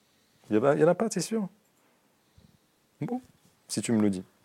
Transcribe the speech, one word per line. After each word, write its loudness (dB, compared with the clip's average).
Il 0
y 6
en -2
a, 4
il 0
y 6
en 6
a 4
pas, -4
t'es -6
sûr ? -4
Bon, -6
si -6
tu -4
me 4
le 4
dis. -4